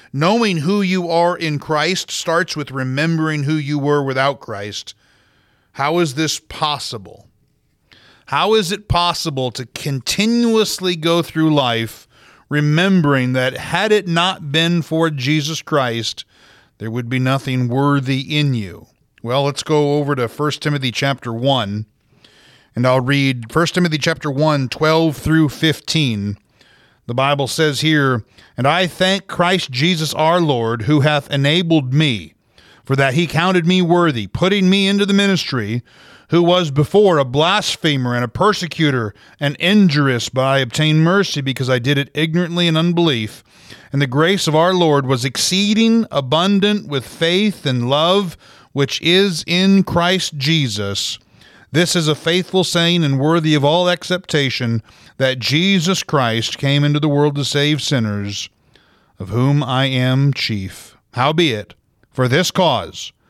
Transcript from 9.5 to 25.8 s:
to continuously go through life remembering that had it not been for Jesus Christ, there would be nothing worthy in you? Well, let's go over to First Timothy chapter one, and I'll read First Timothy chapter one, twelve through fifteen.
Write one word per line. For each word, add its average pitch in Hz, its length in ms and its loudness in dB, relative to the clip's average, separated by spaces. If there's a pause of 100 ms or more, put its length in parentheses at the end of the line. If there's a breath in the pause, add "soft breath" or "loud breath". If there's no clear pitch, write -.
to 123 160 -10
continuously 208 1300 -2
go 170 240 0
through 160 340 0
life 117 540 -2 (400 soft breath)
remembering 147 840 2
that 127 200 0
had 185 380 -2
it 190 160 2
not 170 420 -2
been 165 300 2
for 160 300 0
Jesus 147 500 -2
Christ, 120 640 -4 (540 soft breath)
there 113 120 -8
would 117 200 -6
be 131 80 -2
nothing 127 500 0
worthy 135 520 0
in 147 340 0
you? 98 320 -8 (400)
Well, 131 160 0
let's 143 220 -4
go 147 320 2
over 143 180 0
to 135 140 -2
First 147 340 -4
Timothy 135 300 -2
chapter 135 400 -4
one, 113 540 -2 (880 soft breath)
and 123 100 2
I'll 127 140 4
read 131 500 0
First 160 240 0
Timothy 165 240 0
chapter 156 320 -4
one, 139 380 0
twelve 160 480 0
through 156 320 2
fifteen. 120 880 -2 (680 soft breath)